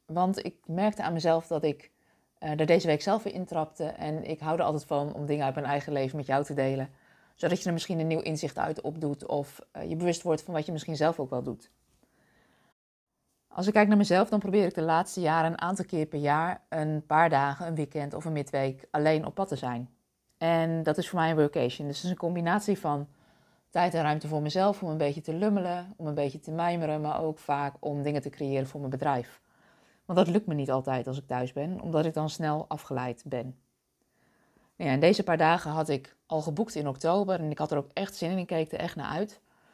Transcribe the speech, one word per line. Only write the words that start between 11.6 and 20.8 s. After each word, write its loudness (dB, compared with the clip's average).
Als 0
ik 2
kijk 6
naar 8
mezelf, 6
dan 2
probeer 4
ik 0
de -2
laatste 2
jaren 4
een -8
aantal -2
keer 0
per -6
jaar 2
een -2
paar 6
dagen, 0
een -6
weekend -4
of -8
een -4
midweek -2
alleen 2
op -8
pad -2
te -4
zijn. -6
En 2